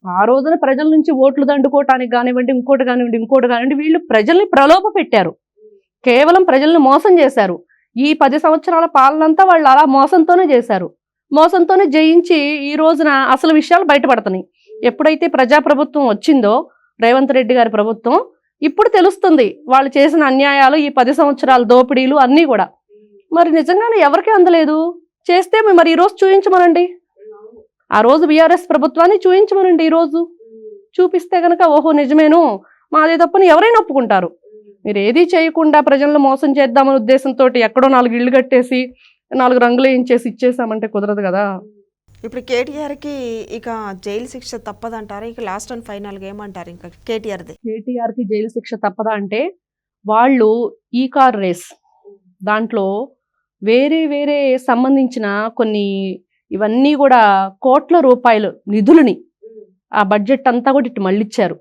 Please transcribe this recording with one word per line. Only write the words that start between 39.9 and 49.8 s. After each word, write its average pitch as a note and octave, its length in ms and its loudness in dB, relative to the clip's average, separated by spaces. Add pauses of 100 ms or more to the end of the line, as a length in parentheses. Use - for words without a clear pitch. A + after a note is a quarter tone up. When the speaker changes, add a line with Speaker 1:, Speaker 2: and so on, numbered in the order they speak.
Speaker 1:
ఇచ్చేసామంటే A3+ 600 -4
కుదరదు G#3 340 -6
కదా. G3 160 -2 (840)
Speaker 2:
ఇప్పుడు B3 240 -14
కేటీఆర్కి C#4+ 640 -8 (420)
ఇక A#3+ 100 -14 (380)
జైలు A3 280 -10
శిక్ష B3 200 -18 (140)
తప్పదంటారా? G#3+ 640 -16
ఇక A#3+ 160 -18
last G3+ 260 -12
and A#3 160 -16
final G3+ 320 -16
గా G3 120 -16
ఏమంటారు G3 400 -18
ఇంకా F3 140 -20 (200)
కేటీఆర్ది? G3+ 460 -12 (120)
Speaker 1:
కేటీఆర్కి A3+ 640 -8
జైలు G#3+ 260 -6
శిక్ష A#3 160 -12 (140)
తప్పదా G#3+ 340 -6
అంటే G#3 220 -8 (680)